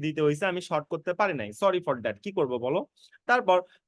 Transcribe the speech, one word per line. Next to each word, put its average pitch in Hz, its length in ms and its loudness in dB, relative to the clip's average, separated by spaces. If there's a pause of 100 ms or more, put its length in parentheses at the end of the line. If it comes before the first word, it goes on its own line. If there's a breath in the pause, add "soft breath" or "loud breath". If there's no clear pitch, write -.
দিতে 156 180 -2
হয়েছে, 147 280 2
আমি 180 160 -4
শর্ট 151 240 -2
করতে 170 280 -4
পারি 190 200 2
নাই, 104 80 -6 (120)
sorry 180 260 2
for 135 180 0
that। 107 200 -4
কি 202 140 -8
করবো 127 180 0 (100)
বলো? 160 140 0 (480 soft breath)
তারপর 196 300 4 (300 soft breath)